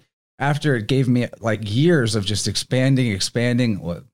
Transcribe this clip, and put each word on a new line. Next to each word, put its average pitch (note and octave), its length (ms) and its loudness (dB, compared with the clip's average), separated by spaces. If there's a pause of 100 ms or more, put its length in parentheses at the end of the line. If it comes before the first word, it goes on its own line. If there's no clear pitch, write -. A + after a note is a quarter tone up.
(380)
after C#3+ 380 0
it G2+ 100 -4
gave C3 220 2
me, B2 180 2 (140)
like, A2 220 -2
years A#2 520 2
of G2+ 100 0
just G2+ 240 -2
expanding, B2+ 640 0
expanding, A#2+ 680 0
well, E2+ 220 -8 (120)